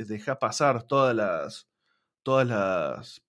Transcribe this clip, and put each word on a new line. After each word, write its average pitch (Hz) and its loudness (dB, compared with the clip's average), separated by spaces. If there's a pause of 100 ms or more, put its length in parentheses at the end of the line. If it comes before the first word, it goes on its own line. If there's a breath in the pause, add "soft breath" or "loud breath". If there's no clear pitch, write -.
dejás 107 -6
pasar 123 0
todas 131 2
las, 90 -4 (520)
todas 131 2
las 95 -2